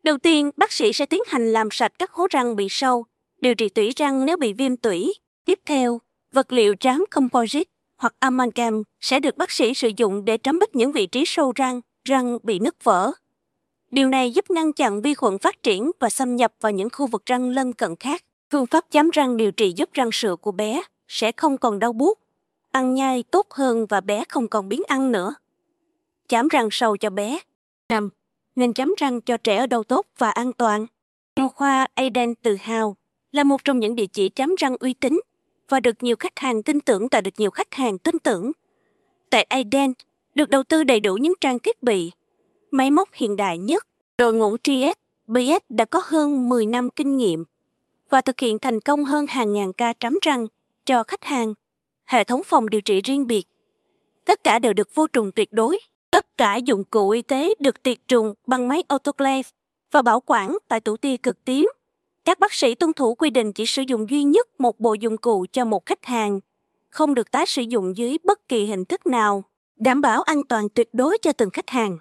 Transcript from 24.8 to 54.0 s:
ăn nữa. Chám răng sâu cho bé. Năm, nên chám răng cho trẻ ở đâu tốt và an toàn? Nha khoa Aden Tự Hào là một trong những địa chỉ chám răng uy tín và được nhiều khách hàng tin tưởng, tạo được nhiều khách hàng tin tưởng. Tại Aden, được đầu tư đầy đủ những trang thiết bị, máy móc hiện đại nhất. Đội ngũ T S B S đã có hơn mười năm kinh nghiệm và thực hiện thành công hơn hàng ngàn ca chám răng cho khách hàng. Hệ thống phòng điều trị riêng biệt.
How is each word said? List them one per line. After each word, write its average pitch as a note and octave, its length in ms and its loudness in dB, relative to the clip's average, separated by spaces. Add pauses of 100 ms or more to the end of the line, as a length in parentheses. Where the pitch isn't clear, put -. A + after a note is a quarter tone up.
ăn C4+ 240 0
nữa. G3+ 220 -2 (960)
Chám A#3+ 200 2
răng B3+ 220 2
sâu G#3+ 260 0
cho G#3 140 -2
bé. G#3 280 -6 (500)
Năm, G#3+ 200 -2 (480)
nên B3 160 0
chám C4+ 260 -2
răng B3+ 220 -2
cho A#3 160 -2
trẻ A3 200 0
ở B3 100 2
đâu A#3 180 -2
tốt D4+ 220 0 (120)
và A3+ 120 2
an B3 220 -4
toàn? A3 340 0 (500)
Nha C4 120 0
khoa C4+ 460 0
Aden A#3+ 400 0
Tự G#3+ 260 -2
Hào A3 360 -2 (360)
là C#4+ 120 2
một C#4 200 2
trong C4+ 140 0
những A3 160 0
địa A3+ 120 -2
chỉ F#3+ 220 -2
chám C#4 300 -2
răng C4 220 -2
uy B3+ 140 -2
tín C#4+ 260 0 (480)
và C4+ 120 2
được A#3 220 0
nhiều A#3+ 160 0
khách - 200 -8
hàng A#3+ 240 -2
tin D4 180 0
tưởng, A3+ 280 0
tạo A#3+ 120 2
được F#3+ 180 -6
nhiều G#3 120 0
khách - 240 -6
hàng A3 240 -2
tin E4 200 -2
tưởng. A#3 340 -2 (760)
Tại A3 120 4
Aden, C4 500 0 (420)
được - 160 0
đầu C4+ 120 4
tư D#4 220 2
đầy A#3+ 160 4
đủ G#3 140 0
những C#4+ 260 0
trang B3+ 180 0
thiết - 240 -4
bị, F#3+ 280 0 (600)
máy C4+ 200 2
móc D#4+ 220 4
hiện G#3 240 -4
đại F#3+ 220 -4
nhất. B3 280 -2 (320)
Đội A#3 160 4
ngũ A3 220 0
T - 100 -6
S C#4 320 0 (280)
B A3 100 -4
S B3+ 320 2
đã A3+ 160 0
có E4 200 0
hơn D4 440 0
mười A#3+ 180 2
năm B3 240 -2
kinh C#4 260 -2
nghiệm F3 280 -2 (640)
và C4+ 120 4
thực C4 200 -4
hiện A3 180 0
thành A#3 220 -2
công D4 240 0
hơn D4 220 0
hàng A#3+ 260 -2
ngàn G3+ 200 -2
ca A#3 200 -2
chám B3 300 -4
răng C4 240 0 (400)
cho B3 160 4
khách - 220 -8
hàng. A#3 300 -2 (500)
Hệ A#3 200 2
thống B3+ 200 -2
phòng A#3+ 260 0
điều G#3+ 100 0
trị G3 200 0
riêng C4+ 260 -2
biệt. A3 200 -2 (800)